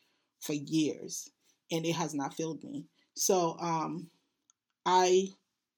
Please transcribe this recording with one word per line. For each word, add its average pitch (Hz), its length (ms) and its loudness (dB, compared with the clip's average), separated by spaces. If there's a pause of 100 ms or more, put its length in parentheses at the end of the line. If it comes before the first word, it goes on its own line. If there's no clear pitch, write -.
(400)
for - 140 -6
years. 147 760 -2 (400)
And 165 140 -2
it 165 100 0
has 156 200 -4
not 143 200 -6
filled 160 300 -6
me. 139 220 -12 (280)
So, 175 460 2
um, 165 480 -4 (760)
I 185 420 6 (500)